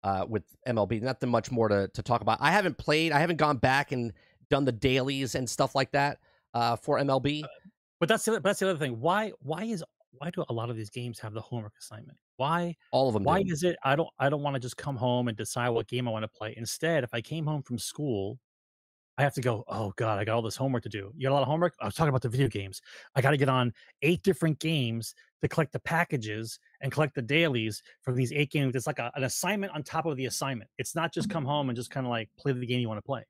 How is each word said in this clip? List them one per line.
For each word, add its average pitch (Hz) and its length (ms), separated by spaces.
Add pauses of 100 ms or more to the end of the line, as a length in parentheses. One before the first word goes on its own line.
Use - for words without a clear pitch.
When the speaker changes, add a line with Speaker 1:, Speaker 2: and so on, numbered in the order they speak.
Speaker 1:
uh, 95 260
with 107 160 (220)
M 117 120
L 101 80
B. 110 140
Nothing 127 300
much 113 200
more 113 180
to, 101 200
to - 140
talk 120 200
about. 110 180
I 147 100
haven't 185 280
played, 156 340
I 143 80
haven't 170 160
gone 147 220
back 135 340
and 120 200 (380)
done 143 140
the 127 80
dailies 131 640
and 131 140
stuff - 260
like 135 180
that, 143 260 (360)
uh, 117 220
for 143 220
M 139 120
L 135 100
B. 147 240
Speaker 2:
Uh, 147 40 (520)
but 170 80
that's 220 160
the, 220 160
that's 185 200
the 190 100
other 165 80
thing. 127 220
Why, 190 400
why 160 240
is, 214 200 (280)
why 160 180
do 170 180
a - 40
lot 117 180
of 117 60
these 110 140
games 120 300
have 107 140
the 110 60
homework 107 380
assignment? - 400 (180)
Why, 170 400 (140)
Speaker 1:
All 131 180
of 110 80
'em 101 80
Speaker 2:
why 175 180
Speaker 1:
do. 190 100
Speaker 2:
is 147 100
it 175 220
I 135 100
don't, 160 140 (100)
I 135 100
don't 143 140
wanna 139 160
just 123 180
come 143 200
home 123 320
and 110 80
decide 120 320
what 117 180
game 123 220
I - 20
wanna 110 180
play? 110 280
Instead, 143 480
if 120 100
I 120 60
came 151 260
home 151 160
from 120 160
school, 113 600 (760)
I 135 60
have 143 120
to 139 60
go, 117 280
"Oh 101 280
god, 110 220
I 104 60
got 110 100
all 117 80
this 110 140
homework 131 260
to - 60
do." 101 280
"You 135 120
got - 20
a 139 60
lot 139 60
of 123 60
homework?" 165 320
"I 113 40
was 101 100
talking 160 140
about 131 140
the 127 60
video 127 200
games. 98 320 (340)
I 135 60
gotta 143 160
get 135 120
on 127 240 (300)
eight 165 220
different 160 340
games 120 560 (260)
to - 80
collect - 240
the 135 60
packages 113 800 (220)
and 135 100
collect 143 240
the 131 80
dailies 123 580 (220)
for 131 100
these 123 200
eight 147 180
games." 135 240
It's 131 140
like 147 100
a, 120 160
an 135 80
assignment 196 500
on 151 120
top 160 220
of 151 100
the 131 100
assignment. 131 420 (100)
It's - 180
not 165 180
just 220 160
come 156 140
home 143 240
and 117 80
just 120 160
kinda, 131 180
like, 113 260
play - 160
the 123 140
game 123 140
you 117 80
wanna 107 140
play. 123 280